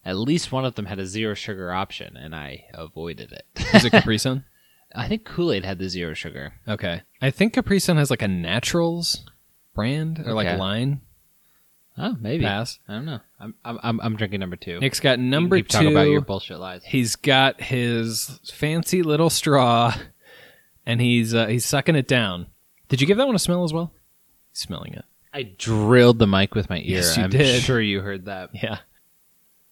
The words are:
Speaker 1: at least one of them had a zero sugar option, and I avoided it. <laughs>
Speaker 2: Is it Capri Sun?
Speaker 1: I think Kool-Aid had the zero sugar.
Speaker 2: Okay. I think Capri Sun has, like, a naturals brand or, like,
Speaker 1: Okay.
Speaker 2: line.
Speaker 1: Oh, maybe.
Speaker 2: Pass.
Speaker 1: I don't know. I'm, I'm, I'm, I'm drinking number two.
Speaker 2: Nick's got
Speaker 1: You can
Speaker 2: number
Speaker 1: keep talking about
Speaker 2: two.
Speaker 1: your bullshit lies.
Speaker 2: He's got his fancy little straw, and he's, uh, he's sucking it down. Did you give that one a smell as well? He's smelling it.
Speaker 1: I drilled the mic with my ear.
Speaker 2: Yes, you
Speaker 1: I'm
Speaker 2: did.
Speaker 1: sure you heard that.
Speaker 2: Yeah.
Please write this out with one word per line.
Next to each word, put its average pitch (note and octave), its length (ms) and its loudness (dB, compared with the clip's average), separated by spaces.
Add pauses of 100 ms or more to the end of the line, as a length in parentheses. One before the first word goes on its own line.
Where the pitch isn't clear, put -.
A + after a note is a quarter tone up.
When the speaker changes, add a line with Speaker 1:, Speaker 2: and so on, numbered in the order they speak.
Speaker 1:
at F#2 120 -4
least C#3+ 340 -2
one C3 140 -2
of B2+ 100 -4
them G#2+ 100 -8
had F#2+ 140 -8
a F#2+ 80 -6
zero G#2+ 260 -6
sugar F#2+ 380 -10
option, - 460 -8
and D#2 180 -14
I C#2+ 380 -14
avoided D#2 580 -12
it. - 140 -18 (100)
<laughs> - 180 -4
Speaker 2:
Is B2 120 2
it A2+ 60 -4
Capri A2+ 280 0
Sun? C3+ 240 -6 (500)
Speaker 1:
I - 140 -8
think A3 180 -6
Kool-Aid D3 400 -4
had F#2 140 -8
the F#2+ 100 -6
zero F2 240 -8
sugar. D2 400 -12 (140)
Speaker 2:
Okay. G2 340 -6 (200)
I C3+ 100 0
think G#3+ 220 0
Capri G3 260 2
Sun F3 180 2
has, C#3+ 140 2
like, B2 100 -2
a A2 60 0
naturals E3 960 -2 (480)
brand D#3 520 -4
or, A2+ 80 -2
like, G#2+ 160 0
Speaker 1:
Okay. F2 80 0
Speaker 2:
line. A2+ 440 -2 (960)
Speaker 1:
Oh, F3+ 220 -4
maybe. B2 240 -2
Speaker 2:
Pass. G#2+ 440 -4
Speaker 1:
I G#2+ 60 -12
don't A#2+ 120 -10
know. D3 140 -10 (200)
I'm, G#2+ 140 -14 (100)
I'm, A#2 200 -10
I'm, A#2 180 -2
I'm A2 160 -2
drinking G2+ 240 -4
number F2+ 140 -8
two. F2 240 -10
Speaker 2:
Nick's C3+ 200 -2
got C3+ 120 4
Speaker 1:
You B2+ 60 4
can B2+ 120 0
Speaker 2:
number F3 280 2
Speaker 1:
keep - 120 0
talking - 220 6
about D3+ 140 6
Speaker 2:
two. - 60 4
Speaker 1:
your G2+ 100 4
bullshit F#2+ 380 -6
lies. F#2 240 -12
Speaker 2:
He's A#2+ 320 0
got C3+ 460 4
his A#2 800 -2 (120)
fancy E3 520 0
little D#3 260 4
straw, A#2+ 640 4 (960)
and A#2 120 0
he's, A#2+ 360 4
uh, A2+ 120 4
he's A#2 180 0
sucking D3 300 2
it C3 140 2
down. G2 380 0 (420)
Did B2+ 100 2
you C#3 80 2
give G3+ 100 4
that C4 100 4
one B3 80 2
a E3+ 40 2
smell F3 240 0
as D#3+ 100 -2
well? E3 200 -4 (580)
He's - 80 -14
smelling - 360 -10
it. - 100 -16 (300)
Speaker 1:
I C#3 80 -6
drilled A2+ 760 6
the A2 80 6
mic G2 280 4
with G2+ 140 -2
my F2+ 80 -4
ear. - 60 -6 (140)
Speaker 2:
Yes, E2+ 200 0
you A#2 60 2
Speaker 1:
I'm F#2 80 0
Speaker 2:
did. C3 320 4
Speaker 1:
sure B2 180 2
you G2 200 0
heard G2 240 -8
that. F#2 280 -10
Speaker 2:
Yeah. A2 240 -6 (960)